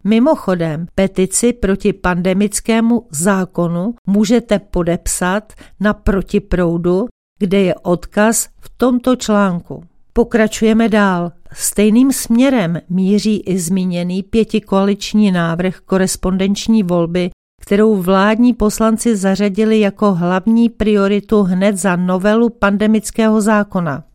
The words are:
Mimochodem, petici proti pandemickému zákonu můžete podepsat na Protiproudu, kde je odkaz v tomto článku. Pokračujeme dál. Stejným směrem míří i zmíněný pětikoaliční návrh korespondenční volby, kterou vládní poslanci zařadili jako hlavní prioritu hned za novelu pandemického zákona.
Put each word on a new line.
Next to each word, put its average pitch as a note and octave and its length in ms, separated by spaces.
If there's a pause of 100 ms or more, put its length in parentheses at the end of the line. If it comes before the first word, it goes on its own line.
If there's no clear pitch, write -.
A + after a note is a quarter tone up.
Mimochodem, F#3 920
petici F#3+ 580
proti G3 400
pandemickému G3+ 1160
zákonu F3 840 (120)
můžete G#3 520
podepsat F3+ 960 (260)
na G#3 140
Protiproudu, F3+ 1120 (340)
kde G3 220
je F3+ 140
odkaz G#3 720 (120)
v - 180
tomto B3 380
článku. G3+ 680 (300)
Pokračujeme A3 760
dál. F#3 420 (220)
Stejným A3+ 600
směrem A#3 760
míří G3 500
i F#3+ 200
zmíněný F3+ 640
pětikoaliční G3+ 1080
návrh F3 480
korespondenční F#3+ 1040
volby, F3 460 (320)
kterou G#3+ 340
vládní G3+ 580
poslanci A3 600
zařadili G3+ 640
jako G3+ 340
hlavní F#3 560
prioritu G#3 720
hned F#3+ 340
za F3+ 180
novelu F#3 540
pandemického G#3+ 920
zákona. G3 640 (100)